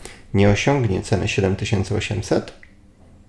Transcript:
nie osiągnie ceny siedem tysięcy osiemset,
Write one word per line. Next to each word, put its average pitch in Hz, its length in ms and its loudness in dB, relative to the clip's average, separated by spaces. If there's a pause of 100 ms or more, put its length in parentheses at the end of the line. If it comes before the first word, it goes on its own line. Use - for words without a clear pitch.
(340)
nie 101 140 6
osiągnie 107 540 2
ceny 95 260 0
siedem 98 280 0
tysięcy 98 380 -2
osiemset, 107 580 -4 (760)